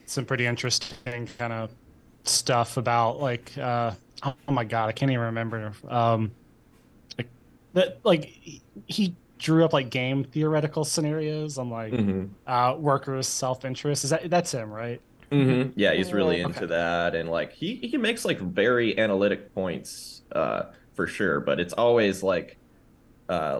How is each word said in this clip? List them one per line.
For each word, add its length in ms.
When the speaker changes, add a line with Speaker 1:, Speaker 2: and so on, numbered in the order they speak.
Speaker 1:
some 200
pretty 200
interesting 840
kind 160
of 180
stuff 540
about, 420
like, 380
uh, 340
oh 120
my 160
God, 260
I 20
can't 200
even 140
remember. 480
Um, 440
like, 100
that, 300
like, 220
he, 360
he 300
drew 260
up, 80
like, 160
game 340
theoretical 600
scenarios 720
on, 140
like, 220
Speaker 2:
Mm-hmm. 320
Speaker 1:
uh, 320
workers' 500
self-interest. 760
Is 80
that, 180
that's 220
him, 180
right? 320
Speaker 2:
Mm-hmm. 440
Yeah, 180
he's 200
really 240
Speaker 3:
Mm-hmm. 120
Speaker 2:
into 100
Speaker 1:
Okay. 80
Speaker 2:
that, 480
and, 120
like, 260
he, 240
he 200
makes, 260
like, 160
very 600
analytic 560
points, 640
uh, 320
for 140
sure. 320
But 200
it's 140
always, 480
like, 380
uh, 300